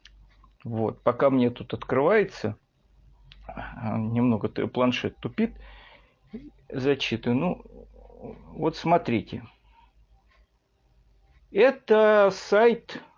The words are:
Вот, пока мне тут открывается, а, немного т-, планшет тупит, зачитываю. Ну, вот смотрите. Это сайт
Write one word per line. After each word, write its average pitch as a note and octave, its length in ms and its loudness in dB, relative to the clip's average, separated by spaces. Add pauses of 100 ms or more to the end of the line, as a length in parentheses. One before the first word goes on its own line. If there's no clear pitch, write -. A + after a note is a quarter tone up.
(640)
Вот, A2+ 380 -4
пока B2 260 2
мне B2+ 220 2
тут A#2 240 -10
открывается, C#3 840 0 (880)
а, - 520 -8
немного A2+ 500 0
т-, G#2 180 -4
планшет B2 520 -2
тупит, A3 360 -4 (1160)
зачитываю. B2+ 680 -2
Ну, - 1000 -10 (180)
вот D#3 220 -4
смотрите. A#2 680 -2 (2000)
Это G#3+ 800 4
сайт A3 680 2 (160)